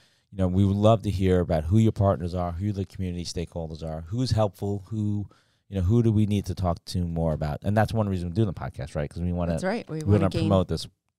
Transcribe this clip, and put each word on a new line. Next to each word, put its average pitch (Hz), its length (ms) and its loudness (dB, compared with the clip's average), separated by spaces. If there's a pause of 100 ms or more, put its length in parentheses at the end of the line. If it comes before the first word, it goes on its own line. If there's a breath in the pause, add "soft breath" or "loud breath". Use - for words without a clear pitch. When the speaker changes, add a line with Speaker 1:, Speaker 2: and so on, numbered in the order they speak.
(320 soft breath)
Speaker 1:
You 98 80 -8
know, 92 100 4
we 95 160 4
would 98 100 4
love 104 280 4
to 107 60 -2
hear 92 300 4
about 80 260 0
who 90 120 2
your 110 160 4
partners 87 420 0
are, 87 160 -4
who 98 220 -4
the 98 100 -4
community 90 400 -6
stakeholders 80 580 -8
are, 80 260 -8
who's 117 240 -4
helpful, 101 560 0
who, 104 400 -4 (420 soft breath)
you 98 80 -6
know, 92 60 0
who 113 200 4
do 113 80 4
we 107 140 4
need 101 220 0
to 92 80 -6
talk 87 300 -2
to 90 200 -2
more 82 260 -2
about? 76 320 -4
And 104 140 0
that's 104 160 2
one 110 160 0
reason 90 180 -4
we're 85 80 -8
doing 110 120 2
the 87 60 -6
podcast, 69 400 -10
right? 73 160 -4
'Cause - 120 -10
we 87 100 -2
wanna, 87 220 0
Speaker 2:
That's 80 100 -4
right. 202 260 -4
We 160 100 -8
Speaker 1:
we - 40 -8
Speaker 2:
wanna 101 200 4
Speaker 1:
wanna 95 80 2
Speaker 2:
gain - 120 -2
Speaker 1:
promote 98 240 4
this, 80 180 -4 (340)